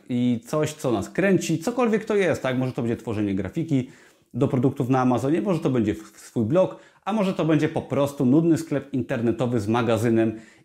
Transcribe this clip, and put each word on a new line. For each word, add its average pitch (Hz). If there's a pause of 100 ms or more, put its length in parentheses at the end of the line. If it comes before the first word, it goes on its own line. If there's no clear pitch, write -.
I 123
coś, 151
co 131
nas 101
kręci, 175
cokolwiek 233
to 220
jest, 175
tak? 131
Może 127
to 131
będzie 117
tworzenie 104
grafiki 120 (460)
do 120
produktów 127
na 131
Amazonie, 127
może 196
to 147
będzie 110
w-, -
swój -
blog, 110 (240)
a 196
może 190
to 180
będzie 151
po -
prostu 139
nudny 160
sklep -
internetowy 120
z 101
magazynem 113 (240)